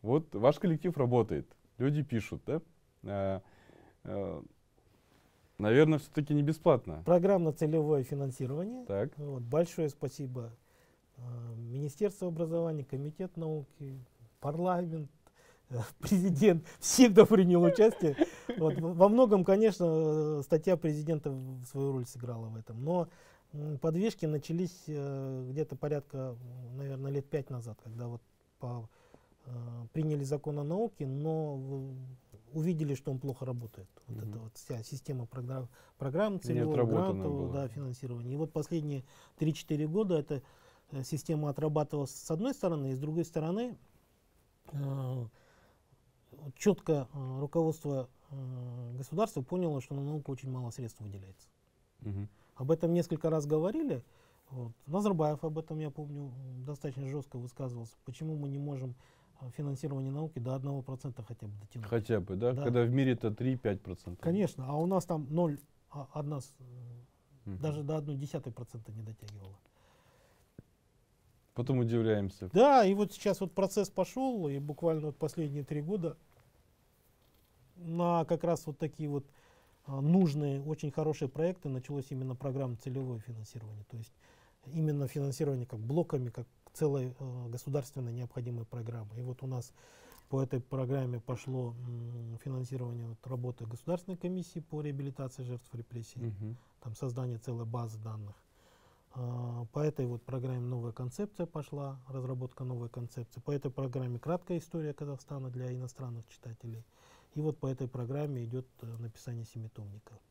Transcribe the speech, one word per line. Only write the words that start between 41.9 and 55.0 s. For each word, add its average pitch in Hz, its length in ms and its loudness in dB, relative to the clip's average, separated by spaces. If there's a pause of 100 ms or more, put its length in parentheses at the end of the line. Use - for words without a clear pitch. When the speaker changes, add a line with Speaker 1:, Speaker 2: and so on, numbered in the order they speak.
Speaker 2:
с - 180 -14
одной 214 220 0
стороны, 147 380 0
и - 20 0
с 131 60 -4
другой 156 260 -2
стороны, 185 520 -2 (960)
э, 135 520 -4 (1040)
вот 147 240 -14
четко, 151 580 2
э, 131 260 -6
руководство, 147 680 0 (220)
э, 123 680 -8
государства 156 440 -2
поняло, 160 400 0
что - 140 -8
на 139 80 -4
науку 143 280 -4
очень 135 200 -8
мало 123 200 -6
средств 117 300 -10
выделяется. 98 460 -14 (540)
Speaker 1:
Мгм. 101 280 -6 (260)
Speaker 2:
Об 135 160 0
этом 165 220 4
несколько 165 360 2
раз 156 160 2
говорили. 165 580 0 (460)
Вот. 123 240 -10 (140)
Назарбаев 160 560 2